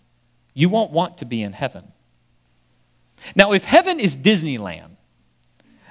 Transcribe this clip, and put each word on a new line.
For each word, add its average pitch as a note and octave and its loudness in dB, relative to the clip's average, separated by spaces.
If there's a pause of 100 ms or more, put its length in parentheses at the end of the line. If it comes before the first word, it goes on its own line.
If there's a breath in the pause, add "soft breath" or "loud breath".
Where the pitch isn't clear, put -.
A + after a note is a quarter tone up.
(520)
you D3+ 2
won't G#3+ 0
want D#3+ -4
to - -12
be A#2 -8
in G2+ -10
heaven. - -10 (1400 loud breath)
Now, G3+ 4
if F#3+ 2
heaven F4 4
is F3 0
Disneyland, B2+ -2 (1000 soft breath)